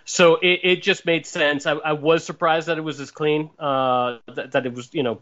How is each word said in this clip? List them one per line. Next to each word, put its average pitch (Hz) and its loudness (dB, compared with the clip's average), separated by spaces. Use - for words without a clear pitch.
So 170 6
it, 180 2
it 180 2
just 190 0
made 170 0
sense. 147 -2
I, 156 0
I 156 -2
was 160 2
surprised 165 -2
that 160 -2
it 156 -6
was 143 -8
as 135 -12
clean, 151 -2
uh, 127 0
that, 131 -10
that 131 0
it 120 -8
was, 123 -14
you 151 -2
know, 117 -4